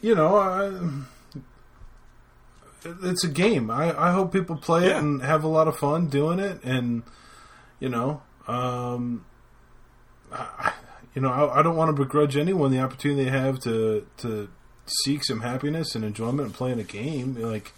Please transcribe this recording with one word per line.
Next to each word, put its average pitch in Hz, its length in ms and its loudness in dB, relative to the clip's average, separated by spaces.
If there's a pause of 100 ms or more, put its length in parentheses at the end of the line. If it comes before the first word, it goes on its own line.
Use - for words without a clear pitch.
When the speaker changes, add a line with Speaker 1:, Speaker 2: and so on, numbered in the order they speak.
Speaker 1:
you 226 100 4
know, 175 240 6
I, 196 340 2 (2250)
it's 180 200 0
a 180 40 0
game. 151 440 2
I, 160 380 2
I - 20 4
hope 185 200 2
people 180 240 0
play 170 300 2
Speaker 2:
Yeah. 285 120 4
Speaker 1:
it - 20 -
and 147 240 0
have 151 200 2
a 160 40 0
lot 160 200 4
of 151 120 0
fun 151 300 0
doing 147 300 2
it, 196 240 -4
and, 120 380 -2 (800)
you 131 100 -4
know, 127 320 -2 (260)
um, 123 800 -4 (1080)
I, - 160 -10 (120)
I, - 140 -2 (420)
you 131 80 -2
know, 135 60 2
I, 139 300 2
I 151 40 8
don't 165 120 2
wanna 160 180 2
begrudge 139 440 2
anyone 160 320 2
the 131 100 2
opportunity 139 440 0
they 131 80 0
have 131 300 0
to, 110 440 0 (120)
to 107 300 -6 (380)
seek 139 380 -2
some 113 180 -2
happiness 139 540 -4
and 110 100 -4
enjoyment 113 440 -2
in 92 40 -12
playing 127 260 -4
a 107 40 -4
game. 131 500 -6
Like, 113 440 -6